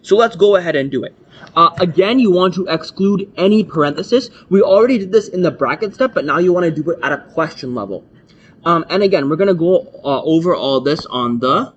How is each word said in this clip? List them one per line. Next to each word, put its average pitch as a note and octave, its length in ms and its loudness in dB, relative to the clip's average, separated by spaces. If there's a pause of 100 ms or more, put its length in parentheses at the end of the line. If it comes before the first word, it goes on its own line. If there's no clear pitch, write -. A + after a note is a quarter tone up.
So - 120 2
let's A3 200 2 (100)
go G3+ 100 4
ahead E3+ 200 -2
and C#3 220 -2
do A#2 60 -4
it. - 100 -14 (420)
Uh, E3 240 4
again, F#3 380 0
you A#3 140 4
want F3+ 240 2
to F3+ 120 -4
exclude F#3+ 680 -2
any G3+ 280 2
parenthesis. D#3+ 680 -2 (200)
We G3 120 4
already A3+ 360 4
did F#3+ 140 -6
this G#3 160 2
in F3+ 140 -4
the E3 100 2 (100)
bracket D3+ 340 -4
step, C4 180 -2
but - 120 -2
now D3 120 -2
you F3+ 160 2
wanna F3 180 0
do D3+ 200 -6
it E3 120 -6
at C#3 80 -2
a C#3+ 60 -4 (160)
question D3 420 -6
level. G2 300 -10 (580)
Um, E3 260 0
and F#3 120 0
again, F3+ 280 0
we're D#3 140 -2
gonna G3 100 2 (160)
go, F3+ 180 2 (160)
uh, C#3 200 -2
over E3 320 0
all C3 260 -2
this D3 260 -4
on A#2+ 320 -4
the C3+ 380 -2